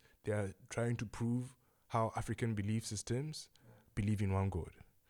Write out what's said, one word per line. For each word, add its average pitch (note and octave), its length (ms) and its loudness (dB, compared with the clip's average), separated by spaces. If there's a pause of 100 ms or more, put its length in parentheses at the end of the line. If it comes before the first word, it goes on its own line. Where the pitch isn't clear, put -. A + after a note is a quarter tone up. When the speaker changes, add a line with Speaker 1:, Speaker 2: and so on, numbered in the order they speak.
(240)
Speaker 1:
they G#2+ 80 0
are G2+ 220 0 (160)
trying A#2+ 260 0
to A#2 100 -4
prove A#2+ 480 0 (340)
how A2+ 280 2
African A2+ 380 0
belief G#2 320 0
systems B2+ 640 -4 (140)
Speaker 2:
Yeah. - 80 -20 (240)
Speaker 1:
believe G#2 280 2
in F#2+ 100 2
one G2 180 4
God. E2 200 -4 (400)